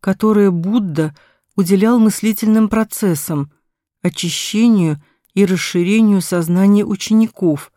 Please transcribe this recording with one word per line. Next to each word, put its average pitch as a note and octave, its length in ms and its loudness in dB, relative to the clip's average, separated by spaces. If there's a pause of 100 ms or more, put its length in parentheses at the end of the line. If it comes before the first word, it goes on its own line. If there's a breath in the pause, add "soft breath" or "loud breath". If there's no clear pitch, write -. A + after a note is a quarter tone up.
которое G3+ 500 2
Будда E3+ 640 -2 (420 soft breath)
уделял G3+ 420 2
мыслительным A3 720 0
процессам, E3+ 800 -4 (480)
очищению F3+ 1000 -2 (320 soft breath)
и G3 100 2
расширению F#3+ 760 0
сознания F#3 640 2
учеников, G3+ 920 -2